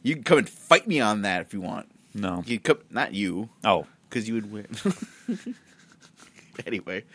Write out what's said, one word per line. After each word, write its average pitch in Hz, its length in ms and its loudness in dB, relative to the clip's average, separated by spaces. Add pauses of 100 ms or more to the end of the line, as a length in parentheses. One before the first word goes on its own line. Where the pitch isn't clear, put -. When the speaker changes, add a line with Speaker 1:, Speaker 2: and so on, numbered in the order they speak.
Speaker 1:
you 135 120 2
can 123 80 -8
come - 140 8
and 123 120 4
fight - 380 4
me 156 140 2
on 107 220 2
that 92 180 0
if 85 120 -10
you 104 60 -6
want. 90 300 -8 (240)
Speaker 2:
No. 92 320 -4
Speaker 1:
You 117 140 -2
come, - 180 2 (140)
not 127 240 -2
you. 98 340 -2 (140)
Speaker 2:
Oh. 90 240 2 (240)
Speaker 1:
'Cause 113 160 -2
you 113 80 -2
would 107 160 -4
win. 104 200 -12
<laughs> - 840 -4 (1120)
Anyway, 95 360 -4 (120)